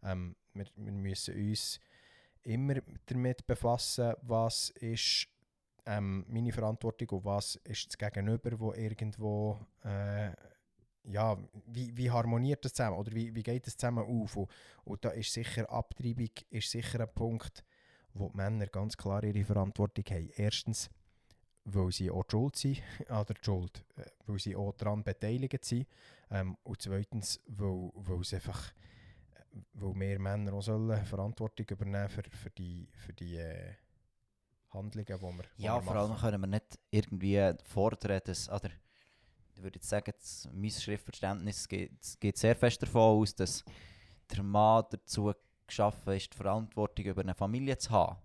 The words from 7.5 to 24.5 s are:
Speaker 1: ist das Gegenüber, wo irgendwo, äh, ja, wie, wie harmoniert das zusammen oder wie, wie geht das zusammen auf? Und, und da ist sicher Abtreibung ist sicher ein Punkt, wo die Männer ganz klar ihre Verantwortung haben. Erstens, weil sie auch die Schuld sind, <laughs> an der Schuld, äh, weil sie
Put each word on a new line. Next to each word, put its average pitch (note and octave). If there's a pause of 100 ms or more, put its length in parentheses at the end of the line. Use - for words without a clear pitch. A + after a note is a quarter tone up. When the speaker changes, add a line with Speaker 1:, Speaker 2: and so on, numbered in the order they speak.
Speaker 1:
ist -
das -
Gegenüber, G#2+
wo A2
irgendwo, G#2+ (240)
äh, G2+ (720)
ja, G#2+ (300)
wie, A#2+
wie B2
harmoniert A#2+
das B2+
zusammen G#2+
oder G2+
wie, A2+
wie A2+
geht A#2+
das A#2
zusammen A#2+
auf? A2
Und, F#2+ (340)
und G#2
da A#2
ist A2
sicher A2+
Abtreibung A#2+ (180)
ist -
sicher A#2
ein A2
Punkt, A2+ (560)
wo F#2+
die -
Männer G2+
ganz G2+
klar G2+
ihre G#2
Verantwortung G2+
haben. F2
Erstens, - (760)
weil F#2+
sie F#2
auch F#2
die -
Schuld B2
sind, C#3 (140)
<laughs> -
an G#2+
der G#2+
Schuld, F#2 (140)
äh, - (200)
weil G2+
sie G2